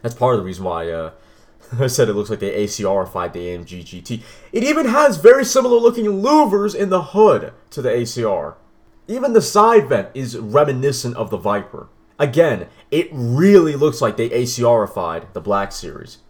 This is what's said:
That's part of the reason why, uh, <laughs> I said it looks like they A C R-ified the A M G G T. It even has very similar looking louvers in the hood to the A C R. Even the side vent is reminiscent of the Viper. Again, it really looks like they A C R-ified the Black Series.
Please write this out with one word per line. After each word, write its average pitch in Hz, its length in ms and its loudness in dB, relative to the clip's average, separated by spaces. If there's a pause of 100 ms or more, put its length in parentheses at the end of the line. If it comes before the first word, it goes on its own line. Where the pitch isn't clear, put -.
That's 117 120 -6
part 127 200 0
of 104 60 0
the 90 40 -10
reason 92 200 -10
why, 85 240 -6
uh, 82 240 -8 (340)
<laughs> - 320 -14
I 135 80 0
said 123 220 0
it 101 60 -2
looks 104 160 -4
like 104 100 -6
they 101 240 -4
A - 20 -4
C 101 180 -8
R-ified 92 500 -4
the 87 160 -10
A 90 40 -8
M 87 120 -14
G 87 180 -16
G 90 160 -18
T. 113 240 -10 (280)
It 226 120 -2
even 302 220 0
has 254 320 2
very 240 260 8
similar 240 340 2
looking 233 300 2
louvers 208 680 2
in 190 140 -2
the 185 140 0
hood 185 500 2 (180)
to 139 120 -10
the 120 120 0
A 120 120 -2
C 120 180 -6
R. 82 320 -4 (500)
Even 247 280 -4
the 208 80 6
side 214 480 4
vent 104 240 0
is 123 220 -10
reminiscent 127 800 -2
of 110 120 -6
the 104 80 -6
Viper. 98 520 -6 (300)
Again, 135 500 0 (220)
it 156 220 -2
really 151 640 4
looks 143 240 0
like 110 160 -2
they 117 160 -2
A 120 140 -2
C 120 180 -4
R-ified 98 680 -2
the 90 80 -8
Black 98 280 -2
Series. - 480 -16 (120)